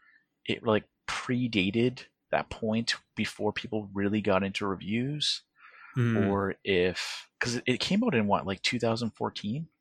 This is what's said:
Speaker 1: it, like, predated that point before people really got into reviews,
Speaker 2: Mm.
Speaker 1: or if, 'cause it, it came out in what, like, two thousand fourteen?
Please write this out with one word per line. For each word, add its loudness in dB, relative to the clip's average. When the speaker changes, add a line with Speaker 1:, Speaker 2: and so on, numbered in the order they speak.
Speaker 1:
it, -2
like, 2
predated 0
that 0
point -2
before -2
people -6
really 2
got 6
into -2
reviews, -2
Speaker 2:
Mm. 2
Speaker 1:
or -2
if, 0
'cause -2
it, -6
it 2
came 2
out 2
in 2
what, 2
like, -4
two 0
thousand 0
fourteen? -6